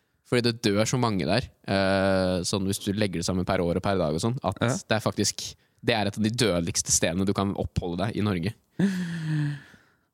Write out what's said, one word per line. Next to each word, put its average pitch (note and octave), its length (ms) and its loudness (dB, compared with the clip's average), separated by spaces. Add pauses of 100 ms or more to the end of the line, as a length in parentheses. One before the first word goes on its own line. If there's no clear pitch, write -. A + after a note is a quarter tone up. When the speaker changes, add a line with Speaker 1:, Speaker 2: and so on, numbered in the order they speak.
(260)
Speaker 1:
Fordi B2 160 2
det A#2 200 2
dør G#2 240 4
så C3 120 0
mange A2 280 0
der, G2+ 180 2 (260)
eh, F#2+ 720 2
sånn F#2+ 240 -2
hvis G2 160 -2
du - 100 -2
legger F#2+ 300 0
det - 60 -4
sammen F#2 180 0
per F#2+ 160 0
år E2+ 160 2
og F2+ 60 -4
per G2+ 140 0
dag D#2 160 2
og E2 80 -2
sånn, A#2 200 -2
at F#2+ 180 -2
Speaker 2:
Ja. A#2 140 2
Speaker 1:
det A#2 220 -2
er G#2 80 0
faktisk, - 500 -2 (300)
det A#2 100 2
er G#2+ 140 0
et - 100 -6
av A2 60 0
de G#2+ 60 4
dødeligste F#2 600 0
stedene F#2+ 360 0
du G2 60 2
kan G2 220 0
oppholde - 520 -4
deg A#2 100 -4
i G2+ 100 -2
Norge. F#2+ 280 -2 (1600)